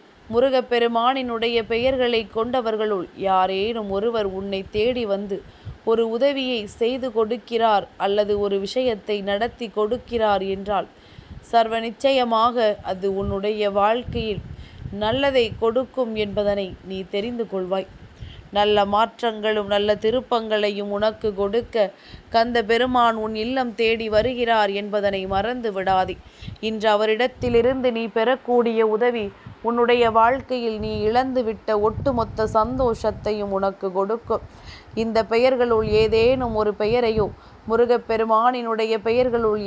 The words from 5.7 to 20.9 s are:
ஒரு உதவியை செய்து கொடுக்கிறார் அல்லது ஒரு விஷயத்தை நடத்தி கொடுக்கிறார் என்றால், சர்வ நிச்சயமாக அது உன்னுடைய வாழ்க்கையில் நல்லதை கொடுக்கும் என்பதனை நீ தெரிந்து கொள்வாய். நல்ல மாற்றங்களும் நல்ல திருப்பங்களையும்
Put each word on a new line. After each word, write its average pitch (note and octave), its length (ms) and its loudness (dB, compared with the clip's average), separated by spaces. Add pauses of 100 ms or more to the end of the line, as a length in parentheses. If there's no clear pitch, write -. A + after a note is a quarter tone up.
ஒரு A3+ 260 2
உதவியை B3+ 520 0 (100)
செய்து B3 380 -2
கொடுக்கிறார் A3 760 0 (120)
அல்லது G3+ 420 0
ஒரு G3+ 200 0
விஷயத்தை G#3+ 640 -2
நடத்தி G#3+ 460 -4
கொடுக்கிறார் G#3+ 800 0
என்றால், G3 420 -4 (540)
சர்வ A3+ 360 2
நிச்சயமாக A#3 960 2 (100)
அது F#3 300 -4
உன்னுடைய G3+ 580 -2
வாழ்க்கையில் A3 720 0 (520)
நல்லதை B3 580 2
கொடுக்கும் A#3 640 -2
என்பதனை G3+ 520 -2 (160)
நீ F#3+ 220 -8
தெரிந்து A3+ 400 -4
கொள்வாய். F#3+ 440 -4 (640)
நல்ல G#3 340 4
மாற்றங்களும் G#3+ 840 0
நல்ல G3+ 280 2
திருப்பங்களையும் G#3+ 960 0